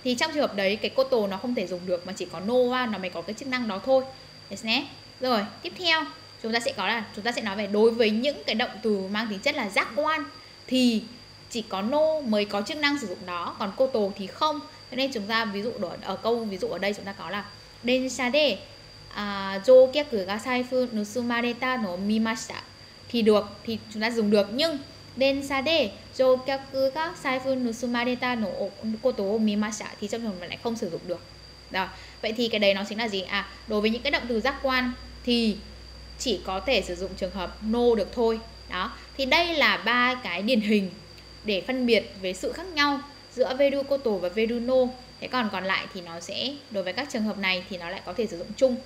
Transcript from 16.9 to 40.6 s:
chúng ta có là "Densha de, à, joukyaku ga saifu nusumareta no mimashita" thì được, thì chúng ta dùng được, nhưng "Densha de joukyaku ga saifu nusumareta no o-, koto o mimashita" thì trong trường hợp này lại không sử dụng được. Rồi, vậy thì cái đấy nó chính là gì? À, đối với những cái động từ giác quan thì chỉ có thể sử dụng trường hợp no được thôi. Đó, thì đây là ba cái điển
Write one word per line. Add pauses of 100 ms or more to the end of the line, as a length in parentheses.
chúng
ta
có
là (380)
"Densha
de, (560)
à,
joukyaku
ga
saifu
nusumareta
no
mimashita" (480)
thì
được, (180)
thì (160)
chúng
ta
dùng
được,
nhưng (400)
"Densha
de (280)
joukyaku
ga (100)
saifu
nusumareta
no
o-, (100)
koto
o
mimashita" (100)
thì
trong
trường
hợp
này
lại
không
sử
dụng
được. (500)
Rồi, (340)
vậy
thì
cái
đấy
nó
chính
là
gì?
À, (200)
đối
với
những
cái
động
từ
giác
quan (340)
thì (640)
chỉ
có
thể
sử
dụng
trường
hợp
no
được
thôi. (300)
Đó, (260)
thì
đây
là
ba
cái
điển